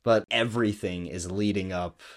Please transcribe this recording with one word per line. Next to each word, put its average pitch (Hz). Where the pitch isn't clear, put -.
But 113
everything 107
is 87
leading 98
up 87